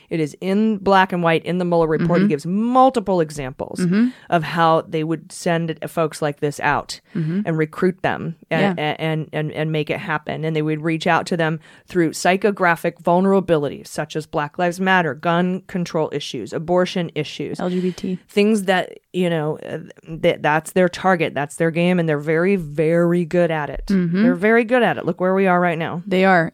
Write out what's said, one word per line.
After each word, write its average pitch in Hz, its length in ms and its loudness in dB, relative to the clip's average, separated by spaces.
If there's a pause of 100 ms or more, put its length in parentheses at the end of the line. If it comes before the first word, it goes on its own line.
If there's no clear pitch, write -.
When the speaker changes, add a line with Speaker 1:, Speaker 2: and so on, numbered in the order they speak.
Speaker 1:
It 170 100 -4
is 151 220 -4
in 208 360 0
black 190 360 2
and 175 100 -2
white 165 220 2
in 175 140 -2
the 180 60 -2
Mueller 170 220 2
report. 165 320 2
He 185 60 4
Speaker 2:
Mm-hmm. 208 40 2
Speaker 1:
gives 143 160 -2
multiple 226 760 2
examples 147 580 -6
Speaker 2:
Mm-hmm. 196 300 2 (200)
Speaker 1:
of 165 140 2
how 160 380 2
they 160 240 -4
would 160 260 -6
send 165 460 -2 (120)
folks 160 320 -2
like 147 200 -2
this 147 180 -2
out - 400 -2 (160)
Speaker 2:
Mm-hmm. 170 300 -2
Speaker 1:
and 160 120 -2
recruit 156 460 -2
them 143 320 -4 (160)
and, 175 260 0
Speaker 2:
Yeah. 156 60 -4
Speaker 1:
and, 151 160 -4
and, 156 340 -4
and, 151 200 -4
and 156 180 -2
make 156 180 -2
it 156 100 -4
happen. 151 460 -6
And 160 100 -2
they 156 60 0
would 151 200 -2
reach 160 260 -2
out 165 200 2
to 185 100 -2
them 160 220 0 (280)
through 170 240 0
psychographic 185 920 0
vulnerabilities, 175 840 2
such - 280 -8
as 156 100 -6
Black 147 340 -6
Lives 175 200 -2
Matter, 185 340 2
gun 175 540 0
control 170 460 -2
issues, 127 400 -8
abortion 175 640 0
issues. - 460 -6
Speaker 2:
L 185 80 -2
G 180 100 -2
B 180 140 -2
T. 185 340 -8
Speaker 1:
Things 208 360 2
that, 185 360 -2 (140)
you 180 160 0
know, 156 300 -2
uh, - 200 -10 (420)
th-, 170 200 2
that's 156 320 0
their 180 160 4
target, 175 440 0
that's - 220 -4
their 165 160 0
game, 175 280 2
and 165 100 2
they're 147 100 2
very, 165 380 2
very 170 640 2
good 170 260 2
at 151 200 -4
it. - 180 -10
Speaker 2:
Mm-hmm. 185 360 2
Speaker 1:
They're 247 120 4
very 220 300 4
good 240 180 2
at 165 140 2
it. - 80 -4
Look 175 160 -2
where 185 120 2
we 196 140 2
are 180 120 4
right 175 180 2
now. 160 280 -4
Speaker 2:
They 190 200 2
are. 175 280 4